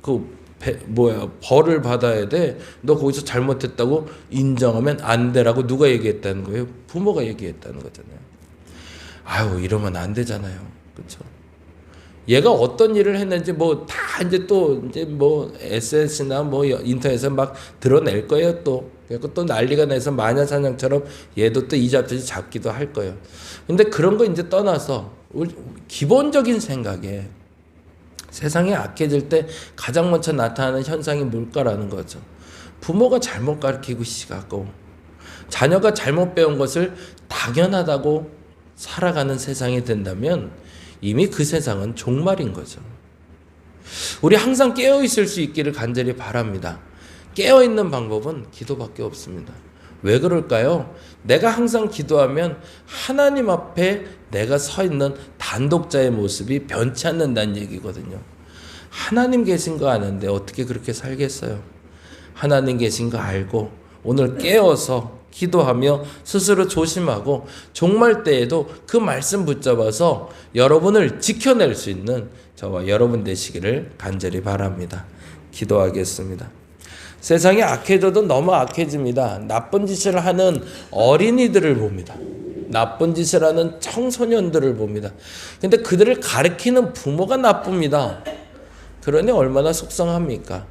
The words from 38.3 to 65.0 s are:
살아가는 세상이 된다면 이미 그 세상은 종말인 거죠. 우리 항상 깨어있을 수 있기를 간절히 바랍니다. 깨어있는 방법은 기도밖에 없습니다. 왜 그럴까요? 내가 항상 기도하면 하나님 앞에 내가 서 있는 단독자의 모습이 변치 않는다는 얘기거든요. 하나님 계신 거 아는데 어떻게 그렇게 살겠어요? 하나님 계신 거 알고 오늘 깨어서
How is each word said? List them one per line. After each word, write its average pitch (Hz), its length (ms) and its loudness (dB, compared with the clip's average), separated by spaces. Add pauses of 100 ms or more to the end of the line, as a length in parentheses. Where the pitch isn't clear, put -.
살아가는 151 640 -2
세상이 127 460 -4
된다면 110 680 -2 (480)
이미 113 280 2
그 151 180 -2
세상은 113 500 -2
종말인 143 580 -2
거죠. - 280 -14 (1400)
우리 190 120 8
항상 247 380 2
깨어있을 254 540 2
수 185 140 -6
있기를 147 300 -2
간절히 123 440 -2
바랍니다. 101 640 -6 (560)
깨어있는 233 560 4
방법은 117 580 -6
기도밖에 117 540 -10
없습니다. - 500 -12 (500)
왜 104 160 4
그럴까요? 151 720 0 (300)
내가 151 260 4
항상 226 400 0
기도하면 147 720 0 (260)
하나님 277 640 0
앞에 190 560 -2 (240)
내가 110 280 0
서 165 260 -4
있는 139 320 0 (220)
단독자의 139 720 0
모습이 110 560 -4
변치 123 400 -2
않는다는 123 500 0
얘기거든요. 101 640 -10 (680)
하나님 247 540 0
계신 165 340 -2
거 143 120 0
아는데 98 380 -2
어떻게 98 380 -4
그렇게 120 280 -8
살겠어요? 131 680 -6 (720)
하나님 135 440 0
계신 117 320 -2
거 113 80 -4
알고 101 540 -4 (320)
오늘 127 340 0
깨어서 143 920 2